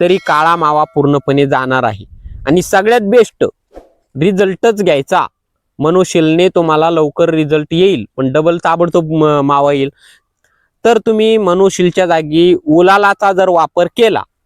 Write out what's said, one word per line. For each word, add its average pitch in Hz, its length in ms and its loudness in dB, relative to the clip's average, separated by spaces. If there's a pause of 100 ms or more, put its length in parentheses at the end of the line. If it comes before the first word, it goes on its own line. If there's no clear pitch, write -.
तरी 175 160 2
काळा 165 400 0
मावा 151 280 0
पूर्णपणे 143 640 0
जाणार 131 360 -2
आहे. 104 220 -4 (420)
आणि 165 160 0
सगळ्यात 208 380 0
बेस्ट 214 440 0 (760)
रिझल्टच 196 640 0
घ्यायचा, 156 440 0 (520)
मनोशीलने 165 720 0
तुम्हाला 160 420 0
लवकर 165 380 -2
रिझल्ट 156 420 -2
येईल, 165 340 0 (120)
पण 131 160 -4
डबल 156 320 0
ताबडतोब 170 460 -2
म-, 151 300 0
मावा 143 320 0
येईल. 139 180 -2 (920)
तर 226 140 4
तुम्ही 220 380 0
मनोशीलच्या 185 680 0
जागी 165 480 2 (120)
उलालाचा 196 640 2
जर 185 160 0
वापर 175 380 0
केला, 185 360 0 (240)